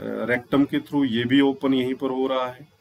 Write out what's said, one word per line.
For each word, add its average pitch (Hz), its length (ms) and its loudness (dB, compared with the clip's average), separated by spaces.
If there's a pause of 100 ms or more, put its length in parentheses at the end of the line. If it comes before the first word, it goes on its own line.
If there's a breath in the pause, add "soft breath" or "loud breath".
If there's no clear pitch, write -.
rectum 113 640 0
के 147 140 -2
through 143 260 -2
ये 117 180 0
भी 131 180 4
open 135 320 2
यहीं 127 220 0
पर 131 140 -4
हो 131 180 -2
रहा 131 200 0
है, 123 200 -14 (140)